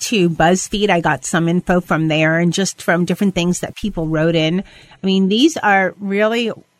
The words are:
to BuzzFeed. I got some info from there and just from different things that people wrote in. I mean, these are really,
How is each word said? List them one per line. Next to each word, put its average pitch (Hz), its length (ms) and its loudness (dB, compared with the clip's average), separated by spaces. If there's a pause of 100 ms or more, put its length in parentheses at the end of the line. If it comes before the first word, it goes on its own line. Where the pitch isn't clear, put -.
to 190 180 2
BuzzFeed. 185 600 0
I 175 100 2
got 156 240 -2
some 165 240 0
info 180 340 0
from 160 260 -2
there 156 320 2
and 170 120 2
just 185 300 -4
from 175 240 0
different 190 300 0
things 175 240 0
that - 160 -10
people 180 320 -6
wrote 160 260 0
in. 165 280 0
I - 440 -16
mean, 190 220 2
these 240 300 2
are 196 420 2
really, 214 520 -2 (280)